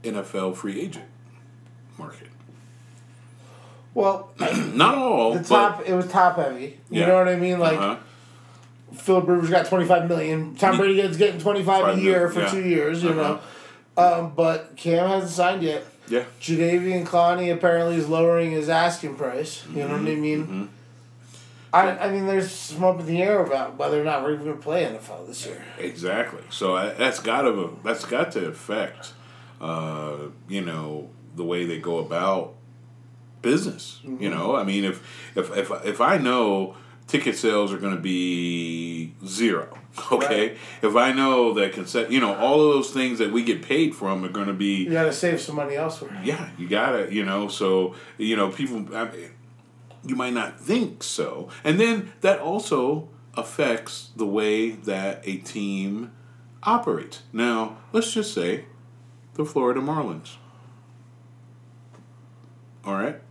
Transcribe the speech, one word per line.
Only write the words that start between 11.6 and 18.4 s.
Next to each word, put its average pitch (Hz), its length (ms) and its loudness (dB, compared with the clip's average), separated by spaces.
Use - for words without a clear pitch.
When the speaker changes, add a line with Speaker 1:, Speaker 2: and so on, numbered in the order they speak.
Speaker 2:
a - 40 4
Speaker 1:
Five 190 100 4
million, 190 160 2
Speaker 2:
year 175 160 4
for 165 120 -2
Speaker 1:
yeah. - 60 2
Speaker 2:
two 190 160 0
years, 165 400 2
you 170 60 4
Speaker 1:
Uh-huh. 156 120 2
Speaker 2:
know? 151 180 0
Um, 170 380 4
but 160 420 0
Cam 170 320 2
hasn't 185 220 0
signed 180 320 2
yet. 151 200 -2
Speaker 1:
Yeah. 120 160 0
Speaker 2:
Jadeveon 175 680 2
Clowney 175 460 4
apparently 170 440 2
is 156 120 0
lowering 165 440 4